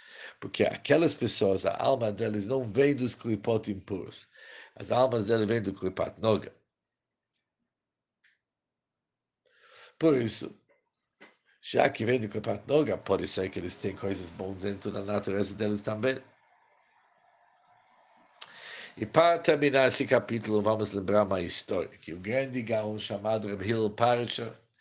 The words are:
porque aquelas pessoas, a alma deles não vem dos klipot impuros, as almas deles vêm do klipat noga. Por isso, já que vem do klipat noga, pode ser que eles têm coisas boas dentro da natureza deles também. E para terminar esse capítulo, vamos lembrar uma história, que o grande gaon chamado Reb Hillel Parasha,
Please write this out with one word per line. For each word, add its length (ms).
porque 260
aquelas 500
pessoas, 520
a 100
alma 360
deles 340
não 240
vem 240
dos 200
klipot 560
impuros, 580
as 140
almas 360
deles 200
vêm 160
do 100
klipat 480
noga. 340
Por 180
isso, 420
já 300
que 140
vem 160
do 80
klipat 380
noga, 300
pode 320
ser 220
que 80
eles 180
têm 180
coisas 360
boas 260
dentro 340
da 120
natureza 520
deles 280
também. 400
E 100
para 320
terminar 480
esse 200
capítulo, 540
vamos 320
lembrar 300
uma 180
história, 580
que 140
o 60
grande 420
gaon 380
chamado 500
Reb 140
Hillel 280
Parasha, 640